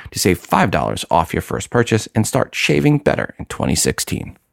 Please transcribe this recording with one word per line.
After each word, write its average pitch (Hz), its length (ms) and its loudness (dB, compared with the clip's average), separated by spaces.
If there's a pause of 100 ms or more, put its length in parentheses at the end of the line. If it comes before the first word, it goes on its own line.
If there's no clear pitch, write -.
(120)
to - 80 -8
save 92 200 2
five - 320 0
dollars 55 400 -2
off 82 220 2
your - 80 -2
first - 280 -6
purchase 117 460 2
and 107 100 2
start - 300 -2
shaving 147 440 2
better - 380 -2
in - 80 -10
twenty - 300 -2
sixteen. - 640 -4 (160)